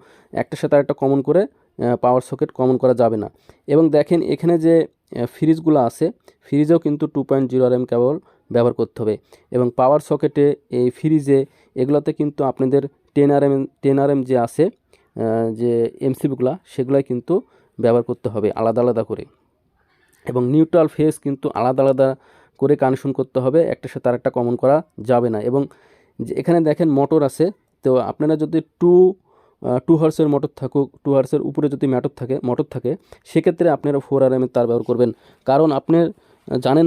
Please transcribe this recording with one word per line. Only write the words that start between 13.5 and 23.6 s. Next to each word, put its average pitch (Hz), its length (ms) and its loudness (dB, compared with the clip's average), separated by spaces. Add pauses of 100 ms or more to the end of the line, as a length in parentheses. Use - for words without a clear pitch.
টেন 139 180 2
আর 143 100 2
এম 139 140 0
যে 127 140 -2
আছে, 120 280 0
আহ, 113 880 -6
যে 120 180 -2 (300)
এমসিবিগুলা, 131 520 -2 (120)
সেগুলাই 135 380 -2
কিন্তু 123 300 -6 (460)
ব্যবহার 120 240 2
করতে 123 260 -8
হবে 107 200 -2 (100)
আলাদা 113 220 0
আলাদা 117 220 0
করে। - 200 -10 (1040)
এবং 123 160 -2 (120)
নিউট্রাল 160 340 2
ফেজ 151 320 -2
কিন্তু 139 280 -6 (120)
আলাদা 131 240 0
আলাদা 135 260 2 (500)
করে 139 160 2
কানেকশন 135 360 -2
করতে 131 280 -4
হবে, 131 200 0 (140)